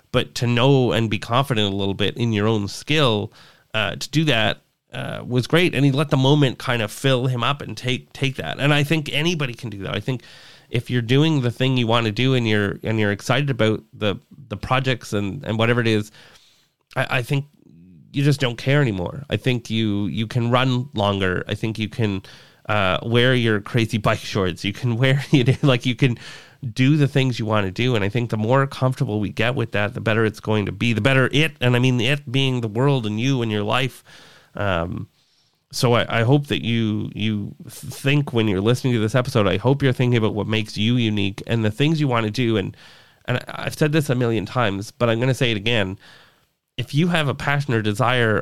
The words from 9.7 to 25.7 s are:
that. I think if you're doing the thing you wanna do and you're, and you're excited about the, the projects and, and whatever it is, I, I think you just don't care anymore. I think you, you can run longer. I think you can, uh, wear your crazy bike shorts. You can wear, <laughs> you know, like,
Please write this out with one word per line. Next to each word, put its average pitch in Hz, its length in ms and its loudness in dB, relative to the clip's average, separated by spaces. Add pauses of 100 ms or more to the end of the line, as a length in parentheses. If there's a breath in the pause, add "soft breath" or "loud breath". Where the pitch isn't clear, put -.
that. 98 140 -6
I 98 60 -4
think 127 240 -6 (460 loud breath)
if - 200 -2
you're 123 120 0
doing 139 400 2
the 120 100 0
thing 131 240 0
you 120 120 2
wanna 113 240 2
do 127 240 2
and 120 120 0
you're, 104 360 0
and 110 160 -2
you're 104 120 2
excited 131 380 -2
about 110 420 0
the, 101 240 -2 (320)
the 104 100 -10
projects 131 540 -4
and, 101 320 -4
and 110 140 -4
whatever 120 240 2
it 113 60 2
is, 107 220 2 (840 loud breath)
I, 131 220 -2
I 123 40 -2
think 139 260 -2 (680)
you 139 100 0
just 143 160 4
don't 120 180 -2
care 143 240 2
anymore. 95 480 -2
I - 60 -2
think 123 340 -2
you, 107 360 0
you 95 200 -4
can 117 260 -2
run 127 420 2
longer. 98 560 0
I 101 60 -2
think 110 220 -6
you 107 120 -4
can, 101 340 -2 (460 loud breath)
uh, 95 340 2
wear 120 320 4
your 113 240 2
crazy 117 380 -2
bike 107 220 0
shorts. 90 440 -4
You 101 80 0
can 117 240 -2
wear, 135 320 2
<laughs> - 40 -2
you 135 120 4
know, 123 200 4
like, 131 220 2